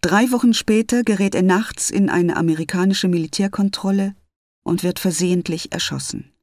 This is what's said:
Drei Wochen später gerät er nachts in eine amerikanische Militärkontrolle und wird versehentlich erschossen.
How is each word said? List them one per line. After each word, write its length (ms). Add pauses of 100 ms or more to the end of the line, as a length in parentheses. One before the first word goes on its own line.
Drei 320
Wochen 200
später 520
gerät 320
er 80
nachts 460
in 200
eine 260
amerikanische 720
Militärkontrolle 1080 (480)
und 180
wird 160
versehentlich 720
erschossen. 640 (100)